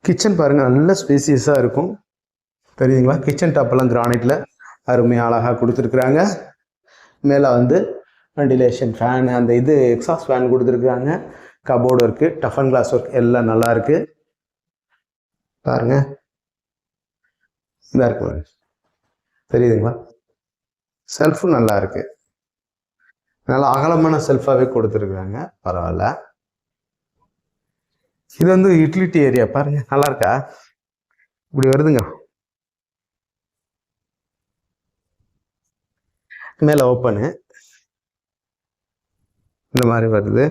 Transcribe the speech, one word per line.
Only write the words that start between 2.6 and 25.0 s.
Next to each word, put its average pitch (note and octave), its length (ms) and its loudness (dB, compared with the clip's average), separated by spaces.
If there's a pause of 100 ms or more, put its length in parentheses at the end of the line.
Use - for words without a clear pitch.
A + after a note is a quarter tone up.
தெரியுதுங்களா? C3 420 2
கிச்சன் D3 340 -2
டாப் C3+ 180 0
எல்லாம் B2+ 200 2
கிரானைட்ல A#2+ 420 0 (520)
அருமையா A#2+ 400 2
அழகா A#2 260 0
கொடுத்துருக்குறாங்க. B2+ 680 0 (1040)
மேல C#3 260 4
வந்து B2 260 2 (600)
வென்டிலேஷன் B2+ 580 0
ஃபேன், B2 360 0
அந்த B2 240 0
இது B2+ 200 2 (160)
எக்ஸாஸ்ட் A#2+ 360 -4
ஃபேன் B2+ 240 0
கொடுத்துருக்குறாங்க. B2+ 600 0 (560)
கபோர்டு B2+ 360 2
ஒர்க், A#2 220 0 (140)
டஃப் A#2+ 200 -4
அண்ட் C3+ 140 0
கிளாஸ் B2+ 200 0
ஒர்க் B2+ 200 -4
எல்லாம் A#2+ 380 2
நல்லா A2+ 200 2
இருக்கு. A#2 260 0 (1700)
பாருங்க, B2 320 -2 (2000)
இதா B2+ 140 2
இருக்கு - 180 -4
பாருங்க. D#2+ 240 -10 (1000)
தெரியுதுங்களா? A#2 420 0 (1160)
செல்ஃபும் D#3+ 460 -2
நல்லா A2 220 2
இருக்கு. F#2+ 260 -6 (1500)
நல்லா C3 220 0
அகலமான D#3+ 480 0
செல்ஃபாவே C3 480 0
கொடுத்துருக்குறாங்க. G2+ 720 -6 (220)